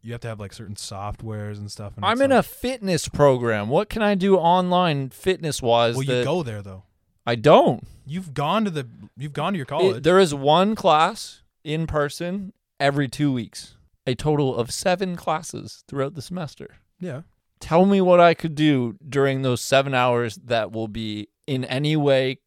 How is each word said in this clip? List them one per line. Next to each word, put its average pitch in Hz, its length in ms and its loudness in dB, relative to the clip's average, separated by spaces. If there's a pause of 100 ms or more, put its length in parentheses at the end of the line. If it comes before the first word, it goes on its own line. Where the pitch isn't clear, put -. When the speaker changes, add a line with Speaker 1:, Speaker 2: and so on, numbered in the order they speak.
Speaker 1:
you 113 80 -14
have 117 100 -12
to 120 60 -10
have, 110 120 -10
like, 101 140 -14
certain 104 220 -14
softwares 104 800 -10
and 104 140 -12
stuff, 101 240 -14
and - 100 -6
Speaker 2:
I'm 208 80 2
Speaker 1:
it's 247 80 0
Speaker 2:
in 277 80 4
Speaker 1:
like 254 120 6
Speaker 2:
a - 20 0
fitness 202 640 -4
program. 120 640 2
What 170 200 0
can 220 140 -2
I 208 100 2
do 196 240 4
online 175 720 2
fitness-wise 120 880 0
Speaker 1:
Well, 135 80 -2
you 139 100 -2
Speaker 2:
that 123 120 0
Speaker 1:
go 165 180 -2
there, 107 180 -10
though. 95 220 -16 (420)
Speaker 2:
I 120 80 -2
don't. 139 500 4 (220)
Speaker 1:
You've 160 300 -12
gone 170 300 -2
to 202 40 -2
the, 147 180 -8 (300)
you've 143 160 -12
gone 151 200 -4
to 196 40 -4
your 143 60 -6
Speaker 2:
It, - 60 -14
Speaker 1:
college. 180 340 0
Speaker 2:
there 175 160 6
is 180 120 4
one 156 440 2
class 175 680 0 (220)
in 156 240 -4
person 170 640 -4 (260)
every 139 280 2
two 143 260 -2
weeks. - 440 -10 (280)
A 127 80 -2
total 143 420 0
of 117 140 -2
seven 180 460 -2
classes 156 720 -8
throughout 139 260 -6
the 139 80 -14
semester. - 540 -12 (240)
Speaker 1:
Yeah. 160 220 -10 (380)
Speaker 2:
Tell 180 280 4
me 196 120 4
what 180 200 6
I 170 160 8
could 165 180 -6
do 135 420 2 (140)
during 135 320 0
those 127 200 -2
seven 135 340 2
hours 123 480 0
that 117 280 -2
will 110 180 -6
be 107 400 -8 (180)
in 131 180 -4
any 147 300 -2
way 135 520 2